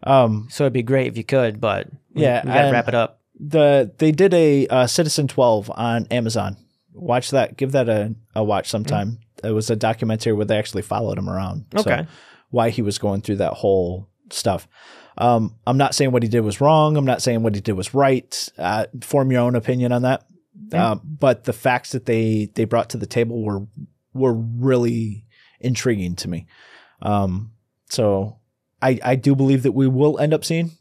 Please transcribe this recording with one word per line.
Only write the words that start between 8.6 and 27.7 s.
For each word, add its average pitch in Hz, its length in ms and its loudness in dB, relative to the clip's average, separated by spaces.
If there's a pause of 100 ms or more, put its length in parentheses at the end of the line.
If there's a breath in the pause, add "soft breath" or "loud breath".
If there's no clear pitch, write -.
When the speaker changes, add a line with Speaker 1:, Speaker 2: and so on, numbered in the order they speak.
Speaker 2:
Mm. - 20 -10
Speaker 1:
sometime. 107 480 -4 (260)
It 113 60 -4
was 107 200 -2
a 113 60 0
documentary 110 560 -2
where 107 140 0
they 107 120 0
actually 104 240 -6
followed 104 360 -4
him 98 100 -6
around. 95 460 -6
So 202 60 0
Speaker 2:
Okay. 151 260 -2 (440 loud breath)
Speaker 1:
why 117 200 2
he 113 120 -4
was 101 160 -4
going 101 240 -2
through 104 140 -4
that 95 180 -2
whole 95 540 -2 (220)
stuff. - 360 -4 (520 loud breath)
Um, 113 360 0 (120)
I'm 123 120 0
not 139 160 0
saying 135 180 0
what 123 100 2
he 113 60 -2
did 117 120 2
was 104 200 -2
wrong. 151 360 4
I'm 139 80 2
not 127 180 0
saying 117 200 0
what 113 120 0
he 101 60 -4
did 104 120 -4
was 92 220 -6
right. 135 540 0 (100)
Uh, 104 280 -2 (160)
form 135 280 0
your 127 120 2
own 123 120 0
opinion 123 380 0
on 123 100 0
that. 127 220 0 (480)
Speaker 2:
Yeah. 165 200 2
Speaker 1:
Uh, - 20 0 (100)
but 139 400 0
the 123 80 -4
facts 123 400 -2
that 127 140 -6
they, 110 480 0
they 117 100 0
brought 117 260 0
to - 80 -10
the 104 80 -8
table 117 360 -2
were, 104 240 -6 (480)
were 131 200 2
really 117 880 -2 (360 soft breath)
intriguing 110 560 -2
to - 120 -8
me. 85 180 -8 (560 soft breath)
Um, 101 500 -2 (360)